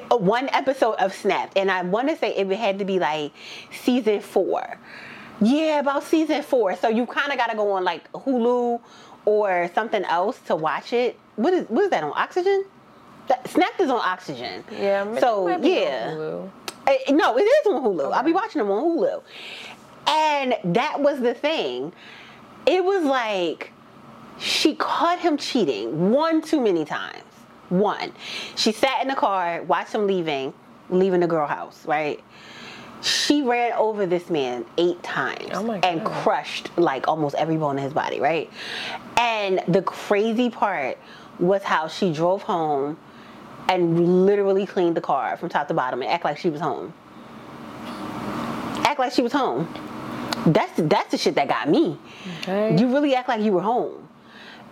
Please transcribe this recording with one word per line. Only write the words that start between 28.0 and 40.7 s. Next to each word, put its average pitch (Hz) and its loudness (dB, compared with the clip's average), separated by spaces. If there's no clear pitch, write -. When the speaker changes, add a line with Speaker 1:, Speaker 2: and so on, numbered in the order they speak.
Speaker 1:
She - 2
sat 262 2
in 262 0
the 269 0
car, 185 0
watched 175 0
him 214 2
leaving, 156 0
leaving 185 4
the 170 4
girl 160 0
house, - -8
right? 156 -2
She - 2
ran 240 0
over 214 0
this 175 -2
man 123 -2
eight 175 0
times - -6
Speaker 2:
Oh 185 -4
my 226 -4
Speaker 1:
and 170 0
Speaker 2:
God. 180 -4
Speaker 1:
crushed, - -2
like, 151 2
almost 151 0
every 160 0
bone 147 -2
in 139 -4
his 139 -6
body, 104 -2
right? 151 0
And 214 0
the 180 4
crazy 226 0
part 175 -2